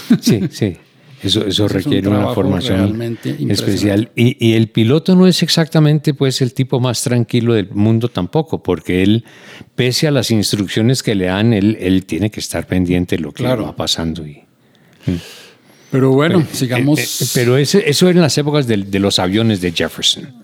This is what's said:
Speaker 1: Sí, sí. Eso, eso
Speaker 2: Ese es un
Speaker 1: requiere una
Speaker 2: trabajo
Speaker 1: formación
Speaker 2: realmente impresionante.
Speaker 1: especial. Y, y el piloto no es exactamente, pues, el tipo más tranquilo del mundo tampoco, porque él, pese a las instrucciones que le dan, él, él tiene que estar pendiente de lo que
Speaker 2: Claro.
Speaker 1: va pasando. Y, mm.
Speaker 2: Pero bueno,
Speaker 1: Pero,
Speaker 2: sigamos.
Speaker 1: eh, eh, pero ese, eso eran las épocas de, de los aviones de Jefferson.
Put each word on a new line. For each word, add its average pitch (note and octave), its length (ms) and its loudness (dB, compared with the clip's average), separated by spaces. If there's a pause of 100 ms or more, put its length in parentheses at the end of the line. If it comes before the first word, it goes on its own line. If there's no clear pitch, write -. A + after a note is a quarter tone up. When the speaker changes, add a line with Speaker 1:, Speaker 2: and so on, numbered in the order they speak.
(200)
Speaker 1:
Sí, B2 200 0 (100)
sí. F#2+ 260 -4 (460)
Eso, G2 180 -2
eso - 60 -4
Speaker 2:
Ese - 20 -2
es F#2 120 -2
un G#2 100 0
Speaker 1:
requiere G2 380 -2
una G#2 100 2
Speaker 2:
trabajo G2+ 160 -2
Speaker 1:
formación F#2+ 420 -2
Speaker 2:
realmente A2 540 -2
impresionante. C#3 240 -4
Speaker 1:
especial. G2+ 600 0
Y, A#2+ 340 2
y A2 40 4
el A2 160 2
piloto D3 480 2
no F#3 100 6
es F3+ 160 2
exactamente, D#3 680 2
pues, C3+ 300 0
el B2 100 0
tipo C3+ 260 -2
más B2 240 -2
tranquilo A#2+ 520 0
del G2+ 160 0
mundo A2 400 2
tampoco, F#2+ 520 -4
porque F2+ 400 -2
él, G#2+ 220 2 (500)
pese B2 320 0
a D3+ 40 0
las C3 200 0
instrucciones A2 720 0
que A#2 120 -2
le G2 120 -2
dan, G#2 280 2
él, G#2 260 2
él F#2+ 240 0
tiene F#2 260 -4
que - 100 -12
estar - 260 -8
pendiente F2+ 500 -2
de A2 60 -8
lo C#2+ 100 -10
que B2+ 120 -6
Speaker 2:
Claro. A#2+ 200 -2
Speaker 1:
va D2 100 -10
pasando. E2 520 -6
Y, D2 160 -20 (640)
mm. G2 60 -2 (760)
Speaker 2:
Pero C3 200 2
bueno, D#3+ 340 4
Speaker 1:
Pero, - 100 -8
Speaker 2:
sigamos. C3 440 0
Speaker 1:
eh, A#2+ 60 -4
eh, - 280 -4
pero B2 240 2
ese, D3 320 2
eso D3 200 4
eran F3+ 140 4
las C#3+ 140 0
épocas D3 300 0
de, A2+ 120 0
de G2 200 -4
los G2 220 2
aviones G2+ 400 2
de F2 120 -2
Jefferson. - 540 -4 (180)